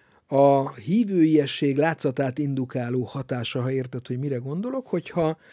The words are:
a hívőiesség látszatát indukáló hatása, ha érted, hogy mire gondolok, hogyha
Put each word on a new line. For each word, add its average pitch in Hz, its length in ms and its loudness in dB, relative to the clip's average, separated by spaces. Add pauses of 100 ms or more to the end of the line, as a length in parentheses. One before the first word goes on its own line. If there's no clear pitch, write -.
(260)
a 139 480 4
hívőiesség 156 1040 2
látszatát 143 600 0
indukáló 127 640 -2
hatása, 123 580 -6
ha 131 120 -2
érted, 127 340 -6
hogy 123 120 -4
mire 139 180 -4
gondolok, 196 500 -6
hogyha 165 520 -2 (140)